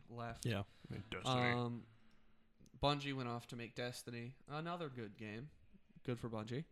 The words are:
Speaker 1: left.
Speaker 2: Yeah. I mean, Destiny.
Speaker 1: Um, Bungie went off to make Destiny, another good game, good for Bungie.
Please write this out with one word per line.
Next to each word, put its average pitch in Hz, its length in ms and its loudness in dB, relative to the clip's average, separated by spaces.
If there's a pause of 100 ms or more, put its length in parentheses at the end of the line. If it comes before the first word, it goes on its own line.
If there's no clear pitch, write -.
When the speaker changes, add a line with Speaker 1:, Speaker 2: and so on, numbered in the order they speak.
Speaker 1:
left. 117 360 -6
Speaker 2:
Yeah. 110 140 6 (300)
I - 40 -4
mean, 104 180 -4
Destiny. 123 400 4
Speaker 1:
Um, 120 300 2 (1000)
Bungie 143 340 6
went 127 140 0
off 120 180 -2
to - 80 -6
make 117 200 -6
Destiny, 123 580 -4 (180)
another 165 380 -2
good 110 280 -6
game, 110 320 -6 (540)
good 123 160 2
for 123 100 -4
Bungie. 113 420 0